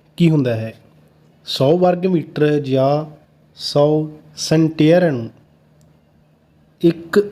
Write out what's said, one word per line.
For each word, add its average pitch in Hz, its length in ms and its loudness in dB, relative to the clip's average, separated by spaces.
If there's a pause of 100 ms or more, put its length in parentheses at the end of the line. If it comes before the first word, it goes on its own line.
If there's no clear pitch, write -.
(180)
ਕੀ 170 120 4
ਹੁੰਦਾ 131 260 0
ਹੈ? 113 180 -8 (760)
ਸੌ 143 300 2
ਵਰਗ 180 280 0
ਮੀਟਰ 151 540 -2
ਜਾਂ 135 460 0 (520)
ਸੌ 151 520 0 (280)
ਸੈਂਟੀਅਰ 160 720 2
ਨੂੰ 117 180 -6 (1500)
ਇੱਕ - 380 0 (120)